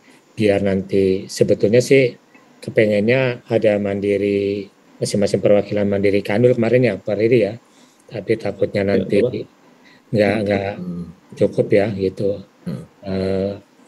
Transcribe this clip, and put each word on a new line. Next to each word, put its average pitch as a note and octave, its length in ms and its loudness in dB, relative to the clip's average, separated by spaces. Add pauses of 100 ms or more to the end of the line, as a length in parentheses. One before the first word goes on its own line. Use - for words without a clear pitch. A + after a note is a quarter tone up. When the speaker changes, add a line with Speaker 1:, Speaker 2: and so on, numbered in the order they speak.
(380)
Speaker 1:
biar G2+ 260 2
nanti F#2+ 640 0
sebetulnya G#2+ 540 2
sih C3+ 340 2 (460)
kepengennya A#2 880 0
ada G#2 320 2
Mandiri, G2+ 880 -2 (320)
masing-masing G2+ 400 -2
perwakilan G2+ 480 2
Mandiri G2+ 320 0
Kanwil A#2+ 320 2
kemarin B2 320 2
ya, G#2+ 160 0
Pak G2+ 160 -4
Riri A#2 220 2 (100)
ya. A2+ 40 -8 (560)
Tapi G#2+ 280 -4
takutnya G2+ 480 -4
Speaker 2:
Ya, G2 80 -2
Speaker 1:
nanti F#2+ 280 0
Speaker 2:
Bapak. B2 240 -2 (640)
Speaker 1:
nggak, G#2 260 2 (100)
nggak G2 260 -2 (100)
Speaker 2:
Hmm. F2 240 -10 (320)
Speaker 1:
cukup G#2 320 0
ya G#2 240 2
gitu. F#2+ 480 -4 (240)
Speaker 2:
Hmm. - 180 -8 (220)
Speaker 1:
Eh, F#2+ 460 -2 (360)